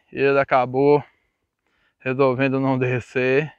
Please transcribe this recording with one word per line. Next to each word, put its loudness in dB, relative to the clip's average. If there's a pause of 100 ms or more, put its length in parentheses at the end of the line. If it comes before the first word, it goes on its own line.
(120)
ele 0
acabou 2 (1040)
resolvendo 0
não -2
descer -2